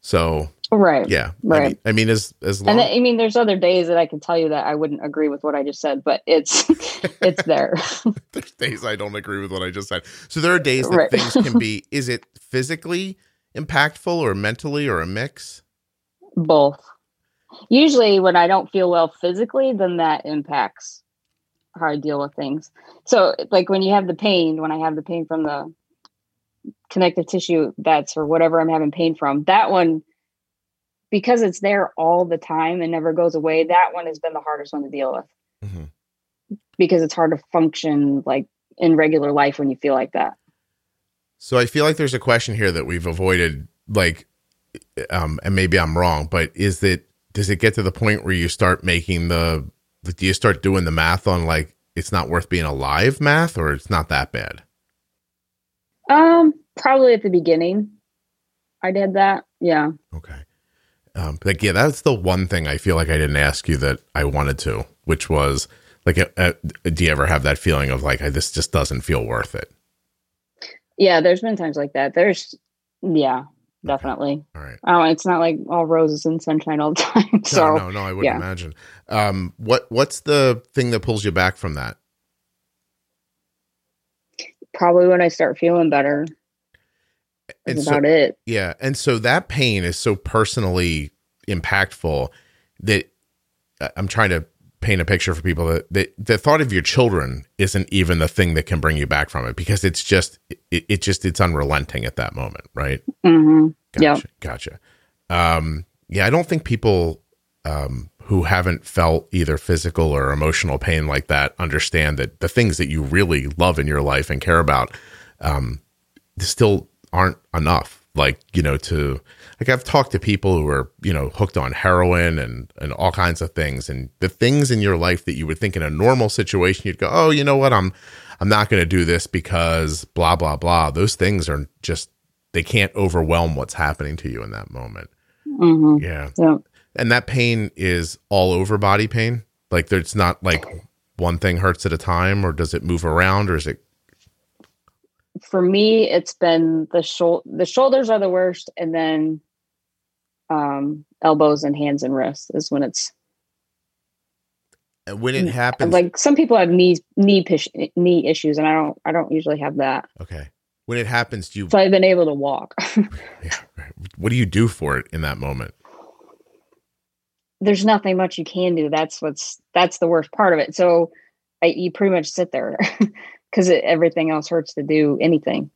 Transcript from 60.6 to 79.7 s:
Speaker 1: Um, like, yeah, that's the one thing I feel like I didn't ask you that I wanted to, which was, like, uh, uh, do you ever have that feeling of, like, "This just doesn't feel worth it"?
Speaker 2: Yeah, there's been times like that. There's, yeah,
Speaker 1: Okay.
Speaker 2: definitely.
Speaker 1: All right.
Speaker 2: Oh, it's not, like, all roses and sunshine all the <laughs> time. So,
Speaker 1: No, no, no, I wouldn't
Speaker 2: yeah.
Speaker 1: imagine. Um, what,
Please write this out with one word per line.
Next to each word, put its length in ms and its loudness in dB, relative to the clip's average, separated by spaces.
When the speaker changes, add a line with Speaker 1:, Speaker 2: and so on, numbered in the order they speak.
Speaker 1:
Um, 280 -6
like, 180 -2
yeah, 100 2
that's 300 2
the 120 2
one 320 0
thing 220 -2
I 100 -4
feel 180 0
like 120 0
I 100 0
didn't 180 0
ask 320 0
you 100 2
that 200 -2
I 100 -2
wanted 360 -2
to, 260 -6
which 240 -2
was, 380 0
like, 120 2
uh, 180 0
uh, 160 2
do 200 0
you 60 4
ever 160 0
have 160 0
that 160 0
feeling 320 0
of, 140 -2
like, 160 -2
"This 320 -4
just 200 -6
doesn't 280 -2
feel 260 -2
worth 300 -6
it"? 140 -12
Speaker 2:
Yeah, 240 4
there's 200 2
been 160 -4
times 200 -6
like 180 -6
that. 200 -2
There's, 400 0
yeah, 380 0
Speaker 1:
Okay. 60 -18
Speaker 2:
definitely. 580 -4
Speaker 1:
All 80 -14
right. 240 -18
Speaker 2:
Oh, 160 4
it's 240 0
not, 140 0
like, 180 0
all 180 0
roses 380 2
and 160 -2
sunshine 400 -2
all 140 0
the 80 -2
<laughs> 0 -
time. 420 2
So, 220 2
Speaker 1:
No, 120 4
no, 120 -4
no, 120 -6
I 100 -4
wouldn't 200 -4
Speaker 2:
yeah. 40 -4
Speaker 1:
imagine. 380 -8
Um, 480 -2
what, 340 0